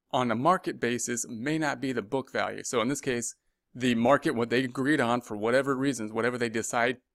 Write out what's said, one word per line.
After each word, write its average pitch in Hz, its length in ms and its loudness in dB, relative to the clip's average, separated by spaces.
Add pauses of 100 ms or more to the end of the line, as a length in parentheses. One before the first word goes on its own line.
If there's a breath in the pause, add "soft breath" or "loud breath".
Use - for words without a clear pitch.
(120)
on 127 180 2
a 110 60 0
market 165 420 2
basis 120 480 -2
may 127 300 -4
not 139 240 -2
be 135 120 -2
the 117 100 -2
book 123 280 -4
value. 101 340 -4
So 120 180 0
in 117 60 2
this 139 120 -2
case, 120 340 -4 (400)
the 123 200 2
market, 131 400 4
what 117 160 0
they 127 140 2
agreed 135 360 0
on 117 220 2
for 107 140 -10
whatever 127 380 2
reasons, 127 380 -2
whatever 117 240 0
they 117 140 0
decided 120 480 0 (160)